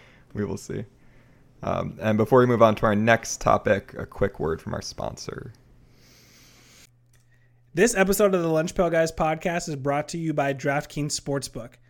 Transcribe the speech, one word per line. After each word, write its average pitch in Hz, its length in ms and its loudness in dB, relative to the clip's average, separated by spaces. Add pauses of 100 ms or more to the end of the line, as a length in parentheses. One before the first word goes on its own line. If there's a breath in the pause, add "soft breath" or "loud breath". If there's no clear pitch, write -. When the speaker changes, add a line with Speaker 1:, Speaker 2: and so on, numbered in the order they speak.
(340 loud breath)
Speaker 1:
we 104 100 -4
will - 140 -6
see. 104 260 -10 (760 soft breath)
Um, 90 400 -4
and 107 160 0
before 123 220 6
we 123 60 6
move 120 140 2
on 110 160 6
to 117 100 0
our 104 100 4
next 113 440 0
topic, 101 560 0
a - 80 -8
quick - 340 -4
word 78 220 -4
from - 140 -8
our - 80 -8
sponsor. - 680 -12 (2250 soft breath)
Speaker 2:
This 233 200 4
episode 196 400 4
of 175 80 2
the 165 60 0
Lunch 160 260 0
Pail 170 160 2
Guys 165 220 2
podcast 170 560 -2
is 151 80 -6
brought 139 320 -2
to 170 100 -8
you 160 160 -4
by 143 180 0
DraftKings 143 680 -4
Sportsbook. 139 560 -8 (160)